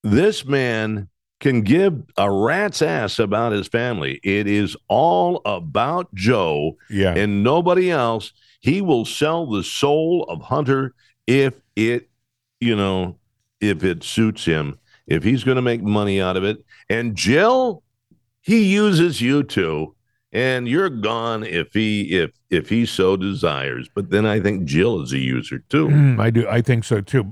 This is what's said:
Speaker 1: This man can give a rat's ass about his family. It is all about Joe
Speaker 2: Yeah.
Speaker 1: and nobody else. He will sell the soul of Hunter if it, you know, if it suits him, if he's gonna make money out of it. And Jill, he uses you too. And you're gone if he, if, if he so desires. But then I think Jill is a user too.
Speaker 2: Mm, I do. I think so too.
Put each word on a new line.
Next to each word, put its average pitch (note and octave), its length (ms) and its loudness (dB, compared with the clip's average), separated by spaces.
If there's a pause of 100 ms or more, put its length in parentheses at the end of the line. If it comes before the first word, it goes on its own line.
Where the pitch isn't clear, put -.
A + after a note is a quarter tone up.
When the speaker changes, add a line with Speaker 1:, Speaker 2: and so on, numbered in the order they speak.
Speaker 1:
This C#3+ 440 2
man A2+ 640 -2 (320)
can B2+ 220 2
give D#3+ 400 2 (140)
a G2+ 140 2
rat's D3 500 0
ass D3+ 380 -2
about A2 340 0
his G2+ 140 -2
family. G2+ 560 -4
It G2+ 240 0
is G#2 300 0 (120)
all E3+ 560 2
about B2 680 -4
Joe F2+ 640 0 (120)
Speaker 2:
Yeah. F#2+ 260 0
Speaker 1:
and G2+ 280 0
nobody F3 480 2
else. A#2 420 -2 (280)
He E3+ 200 0
will C#3+ 240 2
sell D#3 460 -2
the G2+ 140 -2
soul D#3+ 640 0
of E3+ 140 -8
Hunter C3+ 520 -2 (320)
if C3+ 280 2 (200)
it, A#2 340 0 (520)
you A#2 160 0
know, F#2+ 420 -2 (420)
if G2 220 0
it E2+ 220 -2
suits A2 400 -2
him, D2+ 340 -2 (280)
if D#2+ 180 0
he's A#2+ 200 0
gonna B2+ 180 2
make A#2 200 0
money G2+ 380 0
out F#2 160 0
of F#2 80 -2
it. G#2+ 200 -4 (240)
And A2+ 280 -2
Jill, G#3 640 2 (580)
he A3 220 2 (100)
uses F3 480 2
you C3+ 220 2
too. D#2+ 520 -2 (380)
And B2 360 -2
you're F3 220 0
gone A2+ 540 -4
if E2+ 300 -6
he, G#2+ 420 -2
if, E2 160 -2 (180)
if E2+ 180 0
he A#2 180 0
so F#2+ 300 2
desires. C#2+ 800 -4
But F#2+ 160 -6
then G#2 160 2
I G#2+ 140 0
think F#2+ 240 -2
Jill F2 360 0
is C2 120 -8
a C2+ 60 -2
user B1+ 500 -4
too. D3+ 180 2
Speaker 2:
Mm, C#3 340 4
I A2+ 100 2
do. A2+ 180 2
I A2 120 2
think A#2 220 2
so G#2+ 180 0
too. G#2 320 -2